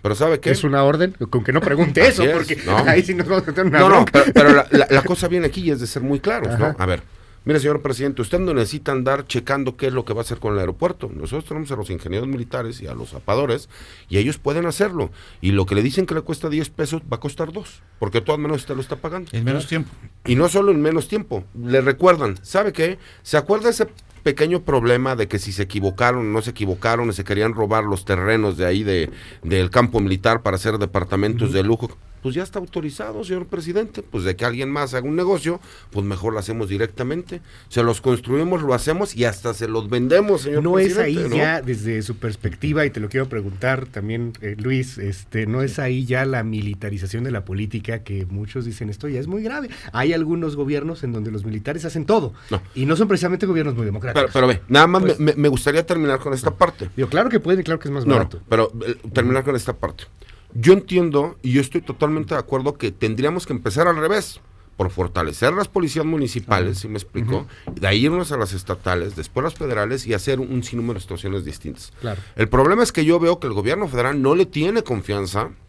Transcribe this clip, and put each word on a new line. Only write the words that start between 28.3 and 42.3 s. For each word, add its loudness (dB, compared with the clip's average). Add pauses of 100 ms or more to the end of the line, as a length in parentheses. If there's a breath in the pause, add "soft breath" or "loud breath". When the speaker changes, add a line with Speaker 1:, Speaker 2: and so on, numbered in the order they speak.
Speaker 1:
de 0
ahí 2
de, 0 (320 loud breath)
del 2
campo 2
militar 2
para 0
hacer -2
departamentos 0
Speaker 2:
Ujú. 0
Speaker 1:
de 2
lujo? 0 (320)
Pues -4
ya -4
está -10
autorizado, -8
señor -6
presidente, -8
pues -6
de -2
que -4
alguien -4
más -4
haga -4
un -4
negocio, 0 (300 loud breath)
pues -4
mejor -4
lo -4
hacemos -6
directamente, -4 (260 loud breath)
se 0
los 2
construimos, 0
lo 2
hacemos 0
y 2
hasta -2
se -6
los -4
vendemos, 4
señor 0
Speaker 2:
¿No 2
Speaker 1:
presidente, 2
Speaker 2:
es 0
ahí -2
Speaker 1:
¿no? 0
Speaker 2:
ya, 2
desde -2
su -6
perspectiva, -2